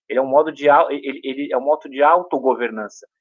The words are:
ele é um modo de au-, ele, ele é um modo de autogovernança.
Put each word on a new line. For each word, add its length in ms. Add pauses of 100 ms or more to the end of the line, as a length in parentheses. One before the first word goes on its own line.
ele 120
é 20
um 60
modo 240
de 160
au-, 240
ele, 320
ele 280
é 40
um 80
modo 240
de 140
autogovernança. 1040 (140)